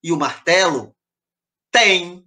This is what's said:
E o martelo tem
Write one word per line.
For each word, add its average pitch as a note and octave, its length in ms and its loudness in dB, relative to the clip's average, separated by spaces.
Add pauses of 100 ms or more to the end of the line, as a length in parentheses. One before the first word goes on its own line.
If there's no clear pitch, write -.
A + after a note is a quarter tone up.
E E3 100 -6
o D#3+ 60 -2
martelo D3 760 -2 (760)
tem F3+ 540 0